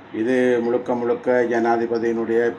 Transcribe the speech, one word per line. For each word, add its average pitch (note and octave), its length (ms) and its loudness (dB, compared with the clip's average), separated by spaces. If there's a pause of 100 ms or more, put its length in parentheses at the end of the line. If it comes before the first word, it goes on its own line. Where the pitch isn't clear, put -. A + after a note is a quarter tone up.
(140)
இது B2 500 2
முழுக்க B2 320 -2
முழுக்க A#2+ 540 0
ஜனாதிபதியினுடைய, A#2 1080 0